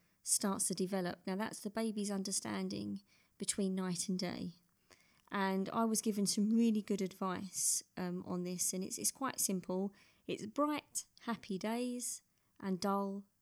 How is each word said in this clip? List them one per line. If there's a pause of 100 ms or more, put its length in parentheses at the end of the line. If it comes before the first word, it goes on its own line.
(220)
starts
to
develop.
Now,
that's
the
baby's
understanding (380)
between
night
and
day. (800)
And
I
was
given
some
really
good
advice, (140)
um,
on
this,
and
it's,
it's
quite
simple. (340)
It's
bright, (220)
happy
days (400)
and
dull, (180)